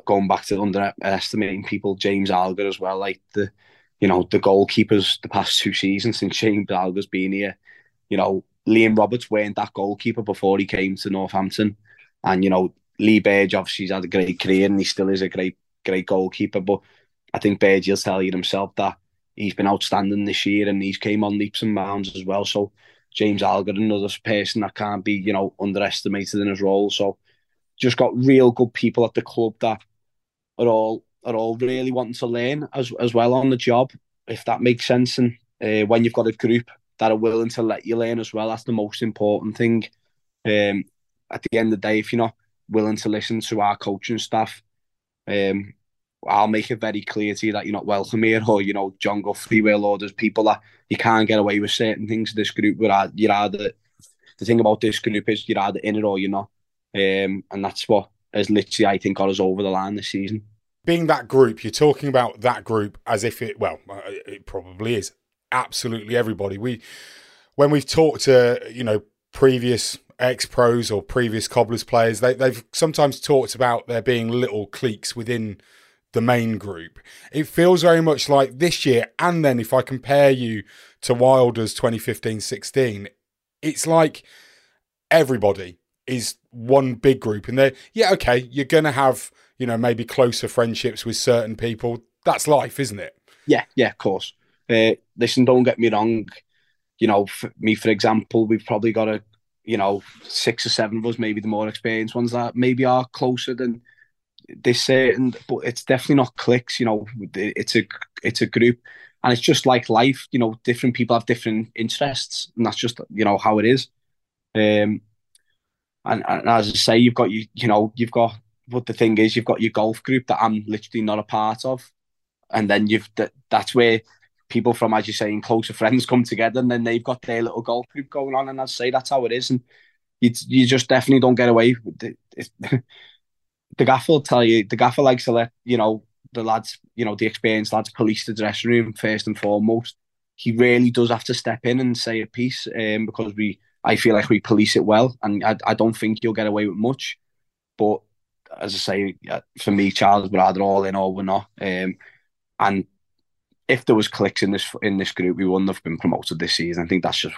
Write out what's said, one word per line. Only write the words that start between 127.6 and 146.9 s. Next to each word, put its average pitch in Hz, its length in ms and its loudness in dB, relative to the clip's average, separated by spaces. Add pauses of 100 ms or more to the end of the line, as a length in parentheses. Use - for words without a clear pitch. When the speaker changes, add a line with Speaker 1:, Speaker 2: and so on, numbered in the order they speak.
Speaker 1:
golf 120 260 -4
group 139 220 -14
going 135 240 -6
on. 135 120 -2
And 135 140 -10
I'd 131 80 -10
say 123 220 -4
that's 131 180 -2
how 135 160 0
it 110 60 -2
is, 123 180 -4
and 123 120 0 (600)
you, 120 80 6 (180)
you 127 200 6
just 127 200 2
definitely 131 340 4
don't 127 120 6
get 120 160 4
away 117 340 6
with - 200 -12
it. 120 160 -12 (180)
It, - 140 -10 (100)
<laughs> 127 220 -2 (920)
the 127 80 4
gaffer 131 280 4
will 143 80 4
tell 123 220 2
you, 113 200 6
the 101 120 -8
gaffer 120 260 2
likes 127 240 4
to 131 60 0
let, 117 200 0 (140)
you 120 120 0
know, 110 260 0 (280)
the 117 120 -8
lads, 113 340 -4 (180)
you 117 80 -4
know, 104 120 -4
the 110 100 -2
experienced 110 480 -2
lads 110 180 -2
police 110 340 -2
the 113 80 -8
dressing 107 380 -4
room 113 220 0
first 107 340 -4
and 107 100 -4
foremost. 107 580 0 (400)
He - 160 -4
really 123 400 4
does 120 180 2
have 117 160 -2
to 127 80 -4
step 117 300 -6
in 123 160 0
and 123 180 -2
say 113 240 -4
a 110 60 -8
piece, 127 400 -6
um, 110 380 -4
because 107 300 -8
we, 104 240 -4 (240)
I 113 120 2
feel 107 200 4
like 104 140 2
we 104 100 4
police 104 360 2
it 92 100 2
well, 113 380 4
and 104 200 -2
I, 110 220 0
I 98 80 2
don't 110 240 0
think 110 240 -2
you'll 113 120 -2
get 107 140 -2
away 104 200 -2
with 92 100 -6
much. 120 400 -4 (600)